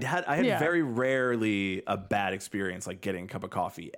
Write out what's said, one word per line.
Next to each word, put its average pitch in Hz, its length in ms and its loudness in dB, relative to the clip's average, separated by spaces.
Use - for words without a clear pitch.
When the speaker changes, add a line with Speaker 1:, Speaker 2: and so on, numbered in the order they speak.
Speaker 1:
had, 156 220 0
I 143 120 0
had 240 100 4
Speaker 2:
Yeah. 226 120 2
Speaker 1:
very 165 240 2
rarely 117 1040 2
a 101 120 2
bad 98 340 0
experience, 95 540 -4
like, 92 160 -8
getting 92 240 -2
a - 20 -12
cup 98 160 -6
of 92 60 -6
coffee 85 480 -4